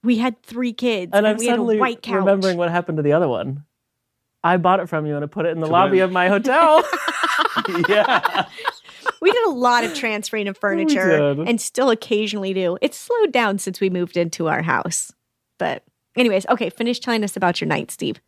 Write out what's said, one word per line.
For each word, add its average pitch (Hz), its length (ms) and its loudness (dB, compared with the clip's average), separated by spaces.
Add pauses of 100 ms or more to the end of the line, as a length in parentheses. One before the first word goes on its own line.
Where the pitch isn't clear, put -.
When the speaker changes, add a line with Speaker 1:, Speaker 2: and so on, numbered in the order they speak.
Speaker 1:
We 233 160 2
had 247 240 -2
three 240 280 -6
kids, 214 420 -2
Speaker 2:
And 208 120 4
Speaker 1:
and - 20 4
Speaker 2:
I'm 214 100 2
Speaker 1:
we 233 100 -2
had 240 60 2
a - 20 -
Speaker 2:
suddenly 226 240 2
Speaker 1:
white 233 220 0
couch. - 140 -6
Speaker 2:
remembering 190 420 2
what 175 140 0
happened 170 260 -2
to 151 60 -2
the 143 100 2
other 165 140 2
one. 131 380 -4 (800)
I 175 140 2
bought 180 220 2
it 180 80 -6
from 151 200 -4
you 147 80 -4
and 147 80 -6
I 147 40 -8
put 160 180 -6
it 170 40 0
in 165 100 -4
the 160 80 -2
Speaker 3:
To 156 40 -2
Speaker 2:
lobby 190 260 4
Speaker 3:
win. 190 80 4
Speaker 2:
of 185 80 -4
my 180 160 2
hotel. 302 600 4
Speaker 3:
<laughs> - 40 -2 (960)
Yeah. - 560 2 (760)
Speaker 1:
We 392 100 4
did 480 160 2
a 339 40 0
lot 240 320 2
of 226 100 -4
transferring 214 540 -4
of 196 80 -6
Speaker 2:
<laughs> - 20 -20
We - 20 -20
Speaker 1:
furniture 185 760 2
Speaker 2:
did. 160 120 -4
Speaker 1:
and 233 140 0
still 262 280 0
occasionally 208 640 -2
do. 185 280 -2
It's - 160 -2
slowed 440 340 0
down 202 280 0
since 190 220 -8
we 190 80 2
moved 180 280 -4
into 170 300 -2
our 156 140 0
house. 165 500 -4 (480)
But - 240 -4 (320)
anyways, 214 320 2
okay, 220 220 0
finish 240 300 -4
telling 226 240 -2
us 202 140 -6
about 180 240 0
your 160 60 -4
night, - 240 -2
Steve. - 360 -8